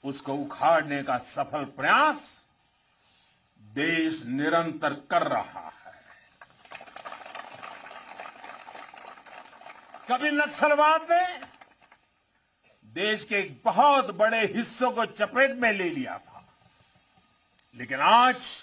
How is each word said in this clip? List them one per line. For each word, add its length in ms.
उसको 300
उखाड़ने 680
का 160
सफल 460
प्रयास 460
देश 640
निरंतर 680
कर 160
रहा 340
है। 320
कभी 220
नक्सलवाद 800
ने 140
देश 300
के 120
एक 280
बहुत 520
बड़े 300
हिस्सों 460
को 140
चपेट 500
में 160
ले 180
लिया 280
था, 260
लेकिन 240
आज 460